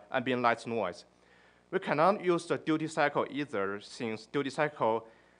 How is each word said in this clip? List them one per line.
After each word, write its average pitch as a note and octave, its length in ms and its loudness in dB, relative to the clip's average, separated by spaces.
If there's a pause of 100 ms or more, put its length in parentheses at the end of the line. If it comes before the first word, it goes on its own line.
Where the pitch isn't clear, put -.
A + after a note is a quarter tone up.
(100)
ambient B2+ 300 0
light A#2 260 2
noise. G#2+ 380 -4 (680)
We F#3 60 -2
cannot F3 440 2
use F3 220 2
the C#3 140 0
duty D#3 280 0
cycle D3 440 2
either, G#2 500 -2
since A2 460 -6
duty C#3 240 -2
cycle B2+ 560 0 (340)